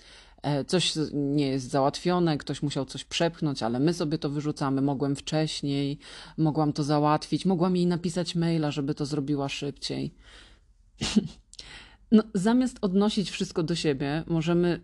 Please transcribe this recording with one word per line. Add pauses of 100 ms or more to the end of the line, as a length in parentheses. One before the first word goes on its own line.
(420)
e,
coś
z-,
nie
jest
załatwione,
ktoś
musiał
coś
przepchnąć,
ale
my
sobie
to
wyrzucamy,
"mogłem
wcześniej, (400)
mogłam
to
załatwić,
mogłam
jej
napisać
maila,
żeby
to
zrobiła
szybciej". (840)
<laughs> (1000)
No, (120)
zamiast
odnosić
wszystko
do
siebie,
możemy,